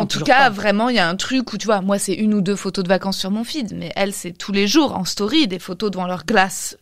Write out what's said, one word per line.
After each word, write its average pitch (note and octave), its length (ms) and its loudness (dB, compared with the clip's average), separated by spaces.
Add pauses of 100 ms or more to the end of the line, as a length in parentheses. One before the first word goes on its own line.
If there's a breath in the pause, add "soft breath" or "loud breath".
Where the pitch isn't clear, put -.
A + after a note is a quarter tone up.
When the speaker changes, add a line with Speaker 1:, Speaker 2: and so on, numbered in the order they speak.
Speaker 1:
en - 20 -2
tout - 140 -4
Speaker 2:
toujours D#3 80 -2
Speaker 1:
cas, C4 160 8
Speaker 2:
pas. B3+ 60 6
Speaker 1:
vraiment, G#3 380 0
il B3+ 80 2
y G#3+ 40 4
a E3+ 100 4
un F#3 80 -2
truc B3+ 340 -2
où, G#3+ 60 -6
tu - 80 -8
vois, G#3 160 2
moi, G3 180 2
c'est G3 140 -2
une G#3+ 200 2
ou G#3 60 4
deux G3 160 2
photos G3 300 -4
de - 20 -6
vacances G3 300 0
sur F#3+ 120 -4
mon G#3+ 140 -2
feed, A#3+ 320 -6
mais E3+ 220 -8
elles, G3+ 160 -2
c'est F3 180 -10
tous - 220 -10
les G3 120 2
jours G#3 300 2
en F#3 80 -4
story, G#3+ 460 0
des F#3 100 -6
photos F#3+ 320 -4
devant F3+ 160 -4
leur F3+ 180 -4
glace, G3 560 0